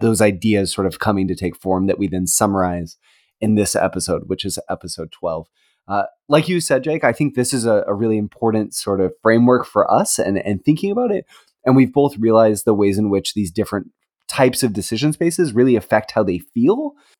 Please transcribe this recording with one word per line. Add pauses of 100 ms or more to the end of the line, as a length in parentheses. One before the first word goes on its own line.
those
ideas
sort
of
coming
to
take
form
that
we
then
summarize (440)
in
this
episode,
which
is (140)
episode
twelve. (400)
Uh, (240)
like
you
said,
Jake,
I
think
this
is
a,
a
really
important
sort
of (100)
framework
for
us
and,
and
thinking
about
it. (380)
And
we've
both
realized
the
ways
in
which
these
different (400)
types
of
decision
spaces
really
affect
how
they
feel. (260)